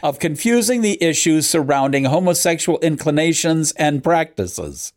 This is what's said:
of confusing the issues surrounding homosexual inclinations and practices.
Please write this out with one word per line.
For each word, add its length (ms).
of 160
confusing 640
the 220
issues 440
surrounding 580
homosexual 760
inclinations 920
and 300
practices. 920